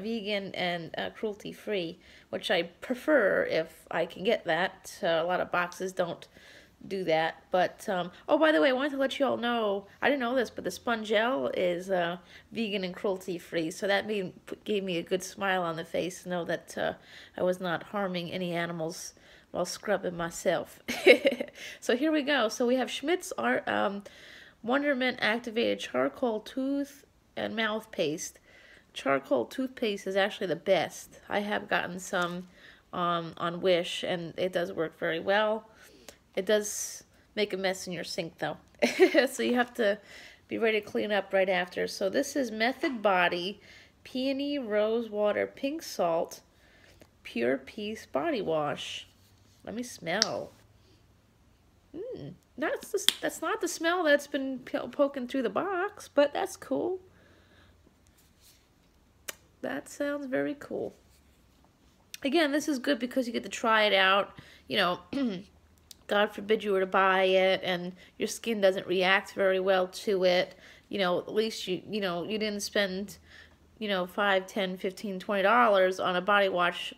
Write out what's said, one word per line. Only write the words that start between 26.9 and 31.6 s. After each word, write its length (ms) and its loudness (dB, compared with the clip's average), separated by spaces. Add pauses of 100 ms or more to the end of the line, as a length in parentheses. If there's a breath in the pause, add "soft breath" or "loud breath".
and 200 -4
Mouth 340 -2
Paste. 480 -2 (540 loud breath)
Charcoal 520 2
toothpaste 640 -4
is 80 -2
actually 320 2
the 80 0
best. 640 0 (100)
I 120 0
have 280 -4